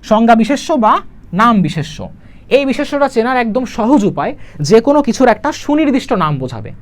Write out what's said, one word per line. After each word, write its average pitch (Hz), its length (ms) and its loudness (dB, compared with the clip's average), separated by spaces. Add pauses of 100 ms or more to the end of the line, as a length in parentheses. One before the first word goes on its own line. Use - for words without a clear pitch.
(100)
সংজ্ঞা 226 320 4
বিশেষ্য 277 260 -2 (160)
বা 226 80 4 (480)
নাম 233 140 4 (120)
বিশেষ্য। - 320 -6 (580)
এই 277 140 4
বিশেষ্যটা 285 440 -2
চেনার 247 300 0
একদম 233 200 -2 (120)
সহজ 233 240 2 (100)
উপায়, 147 220 -4 (360)
যে 220 180 6
কোনো 285 200 4
কিছুর 247 280 0
একটা 269 140 -4 (160)
সুনির্দিষ্ট 294 460 0 (120)
নাম 151 100 0 (100)
বোঝাবে 120 280 -10 (120)